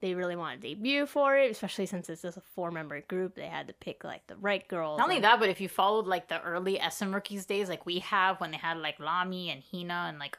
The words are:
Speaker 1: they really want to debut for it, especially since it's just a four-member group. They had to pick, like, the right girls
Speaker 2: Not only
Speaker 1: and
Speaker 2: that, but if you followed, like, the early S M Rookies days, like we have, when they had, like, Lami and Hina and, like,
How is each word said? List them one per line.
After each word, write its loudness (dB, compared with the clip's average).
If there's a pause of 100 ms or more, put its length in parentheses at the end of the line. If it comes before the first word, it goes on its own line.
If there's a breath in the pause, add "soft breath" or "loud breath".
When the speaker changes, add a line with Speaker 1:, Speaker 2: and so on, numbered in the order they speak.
Speaker 1:
they -2
really -2
want -6
to -12
debut 2
for 4
it, 6
especially -4
since -6
it's -8
just -8
a -16
four-member -6
group. -2
They -8
had -8
to -16
pick, -10
like, -10
the -14
right -2
girls -4
Speaker 2:
Not 6
only 2
Speaker 1:
and 2
Speaker 2:
that, 10
but 6
if -2
you -4
followed, 4
like, -2
the -2
early -2
S -2
M -2
Rookies -4
days, 0
like -6
we -2
have, 2
when -4
they -8
had, -2
like, -4
Lami -2
and -8
Hina -6
and, -8
like, -10